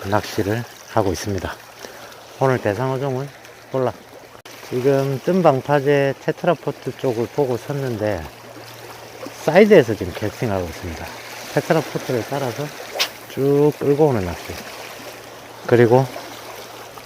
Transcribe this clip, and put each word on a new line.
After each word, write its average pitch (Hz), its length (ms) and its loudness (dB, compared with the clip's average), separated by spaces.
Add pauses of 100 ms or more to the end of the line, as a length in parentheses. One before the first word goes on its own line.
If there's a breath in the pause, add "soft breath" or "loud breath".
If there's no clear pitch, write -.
(100)
낚시를 107 540 0 (300)
하고 98 180 2
있습니다. 90 360 -4 (920 loud breath)
오늘 131 200 4
대상어종은 131 680 -2 (420)
볼락. 127 240 0 (720)
지금 135 560 2
뜬 180 200 4
방파제 139 760 4
테트라포트 - 760 -2
쪽을 117 380 0
보고 127 200 0
섰는데 110 640 -2 (1200)
사이드에서 160 500 8
지금 92 180 -4
캐스팅하고 101 520 -2
있습니다. 85 420 -10 (480)
테트라포트를 143 760 0
따라서 139 380 -4 (640)
쭉 143 480 4
끌고 143 300 4
오는 113 160 2
낚시. 87 280 -8 (1160)
그리고 120 360 8 (1000)